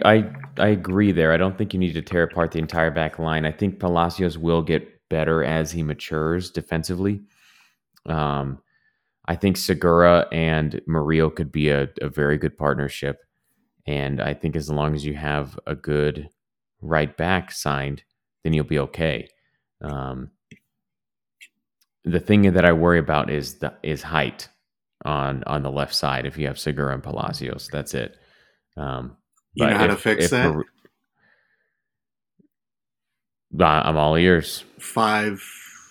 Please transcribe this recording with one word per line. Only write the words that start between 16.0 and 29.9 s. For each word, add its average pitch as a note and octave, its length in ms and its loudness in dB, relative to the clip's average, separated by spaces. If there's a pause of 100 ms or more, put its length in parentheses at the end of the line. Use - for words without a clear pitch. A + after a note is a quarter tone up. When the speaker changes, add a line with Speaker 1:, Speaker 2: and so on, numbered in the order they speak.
Speaker 1:
right D#2 360 -2
back F2+ 340 -2
signed, C#2 520 -4 (400)
then E2 100 0
you'll D2+ 120 2
be D2+ 140 -2
okay. C#2 480 -4 (540)
Um, C2+ 500 -8 (1700)
the E2+ 160 0
thing G2+ 340 6
that F2+ 120 6
I F2 60 8
worry E2+ 280 6
about D2 300 0
is D2 260 -4
the, C#2+ 180 -8 (100)
is D2 200 -6
height - 440 -4 (560)
on, C#2 420 -2
on C#2 180 -4
the C#2 80 -4
left C#2+ 240 -4
side C2+ 300 -2
if C#2+ 120 -8
you D2 100 -2
have C2+ 120 -6
Segura C#2+ 340 -2
and C2+ 100 -8
Palacios. - 680 -8
That's D2 240 -8
it. A#1 220 -8 (600)
Um, B1+ 400 -8 (360)
Speaker 2:
You D2+ 120 0
know F2 60 2
Speaker 1:
but G2+ 60 2
Speaker 2:
how G#2+ 80 4
Speaker 1:
if, G#2 60 4